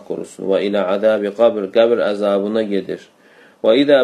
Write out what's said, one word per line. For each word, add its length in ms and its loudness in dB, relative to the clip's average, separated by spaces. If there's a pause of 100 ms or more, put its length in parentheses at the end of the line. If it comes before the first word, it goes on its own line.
qorusun. 360 -12
"Və 240 0
ilə 160 -2 (120)
əzabi 360 0
qabr", 400 0
qəbr 260 2 (140)
əzabına 560 -2
gedir. 320 -6 (640)
"Və 160 4
idə 240 4